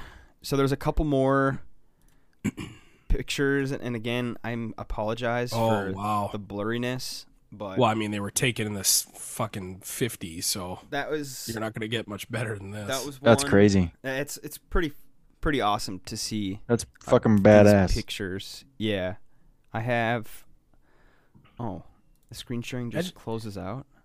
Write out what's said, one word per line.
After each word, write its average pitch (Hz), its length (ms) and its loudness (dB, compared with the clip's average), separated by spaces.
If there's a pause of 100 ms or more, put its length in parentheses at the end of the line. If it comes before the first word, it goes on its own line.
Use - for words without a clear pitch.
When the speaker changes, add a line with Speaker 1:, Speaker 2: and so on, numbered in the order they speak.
(420)
Speaker 1:
So - 140 -2
there's 139 160 4
a 139 60 0
couple 151 260 0
more 135 560 4 (840)
<clears throat> - 60 2 (580)
pictures, 139 640 0
and, 139 100 -6
and 123 140 -6
again, 120 480 -4
I'm 117 340 -6
apologize 117 760 -4
Speaker 2:
Oh, 113 160 4
Speaker 1:
for 101 240 0
Speaker 2:
wow. 101 380 -2
Speaker 1:
the 107 80 -8
blurriness. 113 840 -6 (260)
But 101 280 -8
Speaker 2:
Well, 120 100 6
I 110 60 2
mean, 107 160 -2
they 104 80 -4
were 101 120 -6
taken 117 360 0
in 107 60 -4
the 101 80 -6
s-, - 320 2
fucking 95 680 -8
fifties, 92 640 -6
so 90 340 -6 (120)
Speaker 1:
that 139 180 -4
was 143 420 -8
Speaker 2:
you're 113 80 -6
not 110 140 -6
gonna 110 140 -6
get 110 200 -4
much 101 240 -10
better 113 260 -4
than 98 140 -12
this. 104 160 -10
Speaker 1:
that 131 180 -4
was 139 140 -10
Speaker 3:
That's 117 240 6
Speaker 1:
one - 80 -4
Speaker 3:
crazy. 98 400 6 (120)
Speaker 1:
It's, 135 400 -4
it's - 160 -12
pretty, 170 340 -2 (480)
pretty 147 200 0
awesome 104 440 -2
to - 100 -10
see. 104 520 -4
Speaker 3:
That's 117 160 2
Speaker 1:
Uh, - 280 -18
Speaker 3:
fucking 110 260 6
Speaker 1:
these 98 80 2
Speaker 3:
badass. 104 500 10
Speaker 1:
pictures. - 720 -6 (120)
Yeah. 95 380 -2 (580)
I 117 80 -2
have, 117 640 -2 (1120)
oh, 104 240 -8 (460)
the 117 60 -16
screen 120 260 -8
sharing 120 300 -8
just 160 180 -2
Speaker 2:
Imagine - 100 -20
Speaker 1:
closes 110 380 -8
out. 101 280 -8 (200)